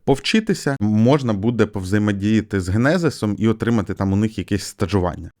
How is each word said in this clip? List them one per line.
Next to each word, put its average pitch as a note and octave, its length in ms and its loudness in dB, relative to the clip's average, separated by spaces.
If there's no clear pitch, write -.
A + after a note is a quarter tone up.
повчитися, D#3 760 0
можна A2 540 2
буде G#2+ 320 0
повзаємодіяти G#2 960 0
з F2+ 80 -6
Генезисом B2 680 0
і G#2+ 100 0
отримати A2 460 0
там G2 200 0
у - 20 2
них A2 220 0
якесь G2 260 -4
стажування. F2 760 -2